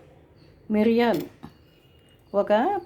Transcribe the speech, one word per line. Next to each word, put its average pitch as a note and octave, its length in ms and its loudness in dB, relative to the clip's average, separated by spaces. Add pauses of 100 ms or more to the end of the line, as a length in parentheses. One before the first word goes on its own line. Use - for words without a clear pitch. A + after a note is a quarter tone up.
(720)
మిరియాలు A3 800 0 (880)
ఒక A3 500 0